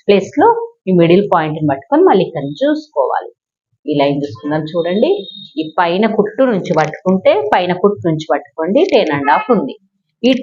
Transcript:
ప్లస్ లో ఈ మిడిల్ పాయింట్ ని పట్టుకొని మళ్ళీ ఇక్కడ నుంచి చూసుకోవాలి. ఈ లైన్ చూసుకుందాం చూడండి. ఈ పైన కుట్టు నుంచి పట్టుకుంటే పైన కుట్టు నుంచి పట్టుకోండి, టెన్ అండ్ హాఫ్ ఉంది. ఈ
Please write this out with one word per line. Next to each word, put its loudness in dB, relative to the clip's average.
ప్లస్ -2
లో 6
ఈ 2
మిడిల్ 4
పాయింట్ -2
ని -2
పట్టుకొని 0
మళ్ళీ 4
ఇక్కడ -8
నుంచి -6
చూసుకోవాలి. -2
ఈ 0
లైన్ 2
చూసుకుందాం -6
చూడండి. -2
ఈ -4
పైన 0
కుట్టు 0
నుంచి -2
పట్టుకుంటే 0
పైన 0
కుట్టు 2
నుంచి -2
పట్టుకోండి, 0
టెన్ 2
అండ్ 0
హాఫ్ -2
ఉంది. -4
ఈ 4